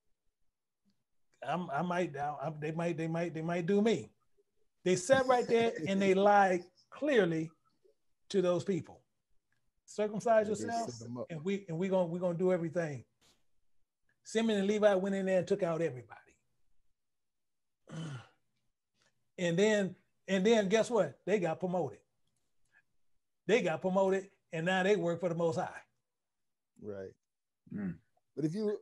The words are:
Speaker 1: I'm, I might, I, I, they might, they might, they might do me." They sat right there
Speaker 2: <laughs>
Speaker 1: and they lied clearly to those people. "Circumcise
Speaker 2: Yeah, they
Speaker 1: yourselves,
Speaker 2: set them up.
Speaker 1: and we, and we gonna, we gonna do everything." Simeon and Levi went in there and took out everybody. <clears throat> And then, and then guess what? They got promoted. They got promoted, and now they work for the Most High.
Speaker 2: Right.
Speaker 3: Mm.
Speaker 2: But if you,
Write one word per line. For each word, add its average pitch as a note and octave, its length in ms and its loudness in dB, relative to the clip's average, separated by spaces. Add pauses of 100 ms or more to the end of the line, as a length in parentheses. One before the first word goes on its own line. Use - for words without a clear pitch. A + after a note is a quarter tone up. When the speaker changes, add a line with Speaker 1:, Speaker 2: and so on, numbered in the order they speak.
(1500)
Speaker 1:
I'm, E3 220 -4
I D3+ 140 -2
might, F3 340 -2
I, C#3+ 240 -4
I, D3+ 180 -6
they D3+ 120 -6
might, E3+ 260 -4
they E3 100 -4
might, E3 280 -4
they D#3+ 80 -8
might E3+ 240 -4
do G3+ 160 4
me." F#3 280 0 (720)
They F3+ 120 4
sat C4 320 2
right B3 200 4
there A#3 320 2
Speaker 2:
<laughs> D#3 80 -4
Speaker 1:
and G3 140 0
they G3 140 4
lied G3 460 6 (300)
clearly F3 580 2 (800)
to G3 120 2
those F3+ 220 2
people. - 380 -6 (840)
"Circumcise G#3+ 640 0
Speaker 2:
Yeah, G#3+ 80 -2
they - 80 -8
Speaker 1:
yourselves, E3+ 360 -6
Speaker 2:
set A#2 80 -12
them A#2+ 100 -8
up. A#2 140 -8
Speaker 1:
and D3+ 120 -8
we, G3 240 -2
and D#3+ 100 -6
we F#3+ 100 -2
gonna, F#3 180 2
we E3+ 140 -6
gonna F3 180 -2
do F#3 160 2
everything." D#3 500 -4 (1200)
Simeon A3 360 0
and F#3+ 80 0
Levi G#3 280 4
went G3 200 0
in F#3+ 100 -2
there F#3+ 140 2
and E3+ 80 -4
took G3 160 0
out E3 180 -2
everybody. C3 380 -6 (1700)
<clears throat> D#3+ 40 -14 (1400)
And E3+ 200 0
then, G3+ 380 2 (320)
and F#3+ 180 0
then A3 240 4
guess G#3+ 220 2
what? F3+ 340 0
They G3+ 140 0
got D#3+ 200 -2
promoted. F3 400 -4 (1500)
They G#3+ 140 4
got E3 200 -2
promoted, F#3+ 460 0 (260)
and E3 120 -4
now F#3 180 0
they G3+ 120 4
work E3+ 240 -2
for F3+ 100 -2
the E3 60 -4
Most E3 200 0
High. F3+ 140 -4 (1120)
Speaker 2:
Right. G2 300 -10 (640)
Speaker 3:
Mm. F#2 220 -6 (400)
Speaker 2:
But C#3+ 100 -4
if D#3+ 80 -2
you, G#3 280 -4